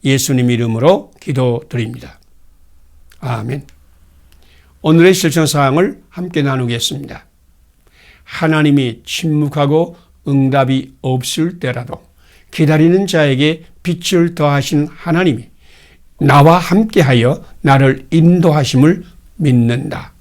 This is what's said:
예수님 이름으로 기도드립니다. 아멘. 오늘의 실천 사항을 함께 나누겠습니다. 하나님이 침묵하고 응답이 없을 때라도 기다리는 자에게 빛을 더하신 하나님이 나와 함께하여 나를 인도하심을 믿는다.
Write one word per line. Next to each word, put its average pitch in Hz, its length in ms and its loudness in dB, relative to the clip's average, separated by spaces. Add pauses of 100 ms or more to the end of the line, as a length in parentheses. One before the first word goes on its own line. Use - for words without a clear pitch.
예수님 131 480 0
이름으로 117 680 0
기도드립니다. 120 960 -6 (1000)
아멘. 123 460 -8 (1200)
오늘의 165 280 6
실천 160 320 0
사항을 147 640 0
함께 175 320 -6
나누겠습니다. 131 800 -6 (960)
하나님이 147 840 0
침묵하고 151 880 -2 (320)
응답이 135 720 0
없을 156 580 -4
때라도 123 440 -10 (480)
기다리는 160 560 2
자에게 151 580 0 (180)
빛을 175 520 -2
더하신 147 600 -2
하나님이 165 540 -2 (720)
나와 143 380 6
함께하여 160 840 0 (200)
나를 135 480 2
인도하심을 165 920 2 (320)
믿는다. 127 840 -2